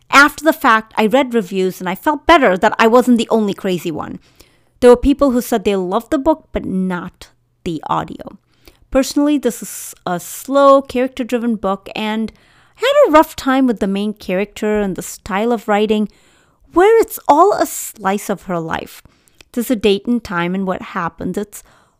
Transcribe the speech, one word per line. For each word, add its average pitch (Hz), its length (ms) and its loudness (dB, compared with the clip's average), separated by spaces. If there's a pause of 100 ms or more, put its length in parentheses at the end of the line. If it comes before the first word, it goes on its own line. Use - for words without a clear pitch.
After 285 340 2
the 311 80 4
fact, 220 460 0
I 208 100 2
read 247 260 2
reviews, 185 460 -2
and 185 80 -8
I 180 80 -4
felt 302 320 -4
better 254 300 4
that 214 200 0
I 226 100 4
wasn't 240 300 4
the - 120 -2
only 214 240 0
crazy 185 380 -4
one. - 280 -10 (640)
There 247 80 8
were 240 80 8
people 269 340 2
who 247 80 0
said 226 240 -4
they 202 140 0
loved 190 340 -4
the 311 60 0
book, 302 340 -2
but - 140 -8
not 185 640 -6 (340)
the 165 240 -8
audio. - 500 -6 (540)
Personally, 285 460 0
this 240 260 -4
is - 320 -16 (100)
a 175 140 -4
slow, 277 640 2
character-driven 247 760 -4
book, 196 400 -6
and 214 380 -4 (420)
I - 60 -20
had 554 260 4
a 311 60 0
rough 311 240 2
time 262 300 0
with 226 120 -2
the 208 80 -2
main 202 240 -4
character 208 680 -4
and 190 160 -4
the - 40 -10
style 220 520 -4
of 226 160 -8
writing, 214 400 0 (640)
where 427 260 6
it's - 200 -2 (100)
all 330 240 6
a - 120 -2
slice - 640 -6
of 196 140 -6
her 175 160 -6
life. - 420 -10 (520)
There's 240 180 -4
a 247 60 0
date 202 300 0
and 240 140 0
time 175 320 -4
and 190 140 -4
what 185 140 -4
happened. 180 560 -8
It's - 260 -10 (360)